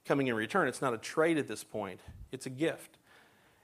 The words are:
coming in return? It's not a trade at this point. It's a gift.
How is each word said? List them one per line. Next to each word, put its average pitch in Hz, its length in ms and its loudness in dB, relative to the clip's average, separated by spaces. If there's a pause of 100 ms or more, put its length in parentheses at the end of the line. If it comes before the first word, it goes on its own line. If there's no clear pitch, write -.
coming 139 220 4
in 117 80 2
return? 123 320 2
It's 120 140 -4
not 131 120 2
a 113 40 -2
trade 160 400 2
at 127 100 0
this 110 160 -8
point. 101 360 -6 (320)
It's - 140 -10
a 131 60 -8
gift. 135 460 -4 (680)